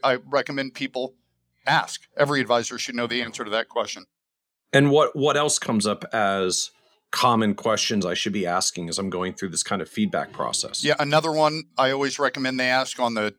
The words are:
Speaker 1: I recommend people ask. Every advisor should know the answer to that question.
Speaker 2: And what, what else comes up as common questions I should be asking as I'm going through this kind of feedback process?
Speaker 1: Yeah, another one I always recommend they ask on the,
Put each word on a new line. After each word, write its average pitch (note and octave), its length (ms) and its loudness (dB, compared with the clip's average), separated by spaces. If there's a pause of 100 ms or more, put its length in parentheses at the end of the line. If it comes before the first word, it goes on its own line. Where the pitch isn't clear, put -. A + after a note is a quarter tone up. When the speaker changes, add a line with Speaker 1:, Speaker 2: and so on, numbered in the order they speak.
Speaker 1:
I C3 120 4
recommend C3+ 580 -4
people C3 400 -6 (520)
ask. C#3+ 360 0 (140)
Every C#3+ 240 2
advisor A#2 380 0
should - 160 -8
know A#2+ 120 -2
the A#2+ 160 -2
answer A#2 220 -10
to G#2 60 -10
that A2+ 180 -2
question. G#2 360 -6 (680)
Speaker 2:
And C#3+ 180 6
what, D3 260 4
what C#3 200 2
else D3 220 2
comes G#2+ 280 0
up G#2 260 -2
as G2 580 0 (400)
common A2 440 2
questions G#2 500 0
I F2 100 -2
should G2 200 -2
be G2+ 120 -2
asking F2 440 -2
as - 80 -4
I'm F#2+ 100 -4
going F#2 240 -4
through F#2+ 160 -8
this D#2+ 140 -4
kind F#2+ 180 -2
of D#2 80 -8
feedback F2+ 440 -2
process? - 520 -4
Speaker 1:
Yeah, D3 140 2
another D3+ 340 2
one D#3 320 2 (140)
I C3 120 4
always C#3 280 0
recommend C3 420 0
they B2+ 80 2
ask B2+ 320 0
on A#2 140 0
the, G#2+ 240 0